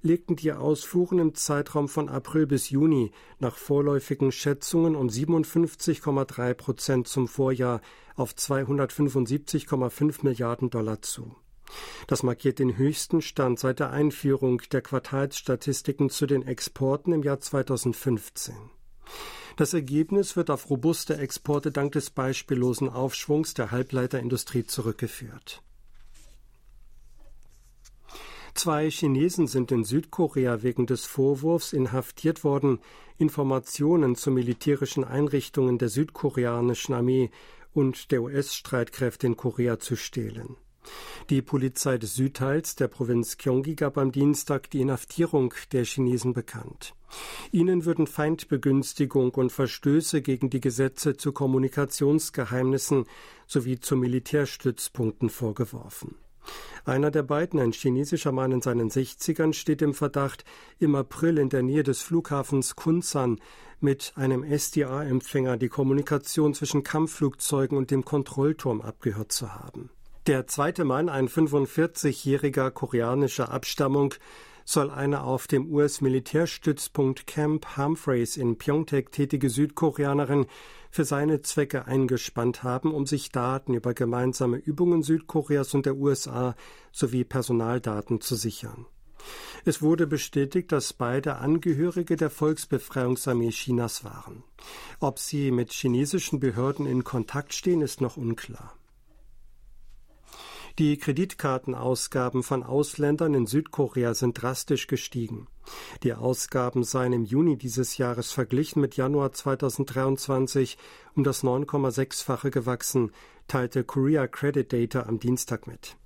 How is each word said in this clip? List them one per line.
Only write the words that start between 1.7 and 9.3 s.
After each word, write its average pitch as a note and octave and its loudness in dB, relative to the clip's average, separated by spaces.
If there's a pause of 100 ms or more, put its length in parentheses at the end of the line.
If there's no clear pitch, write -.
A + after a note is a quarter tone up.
von D3 -2
April C#3 0
bis C3+ 0
Juni C#3 4 (280)
nach B2 -2
vorläufigen C#3+ 2
Schätzungen D#3+ 2
um B2+ 0
siebenundfünfzig D#3+ 0
Komma C3+ 2
drei B2 -2
Prozent B2+ -2
zum B2+ 0
Vorjahr B2+ 0 (340)
auf B2 -2
zweihundertfünfundsiebzig C#3 0